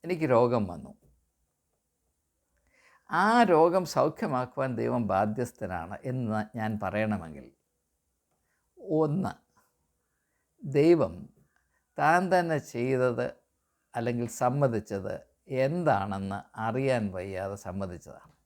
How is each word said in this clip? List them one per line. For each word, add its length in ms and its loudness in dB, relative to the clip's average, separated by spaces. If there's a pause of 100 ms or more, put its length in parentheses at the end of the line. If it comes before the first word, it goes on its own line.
എനിക്ക് 300 -2
രോഗം 380 4
വന്നു, 200 -14 (2250)
ആ 140 2 (300)
രോഗം 320 6 (100)
സൗഖ്യമാക്കുവാൻ 840 0
ദൈവം 200 0 (120)
ബാധ്യസ്ഥനാണ് 840 -2 (140)
എന്ന് 300 -4 (180)
ഞാൻ 240 -4
പറയണമെങ്കിൽ, 640 -4 (1500)
ഒന്ന്, 320 -2 (1500)
ദൈവം 360 4 (880)
താൻ 180 4 (140)
തന്നെ 240 0 (160)
ചെയ്തത് 520 0 (720)
അല്ലെങ്കിൽ 320 -4 (140)
സമ്മതിച്ചത് 680 -2 (520)
എന്താണെന്ന് 760 -2 (260)
അറിയാൻ 360 0 (140)
വയ്യാതെ 500 -8
സമ്മതിച്ചതാണ്. 640 -10 (140)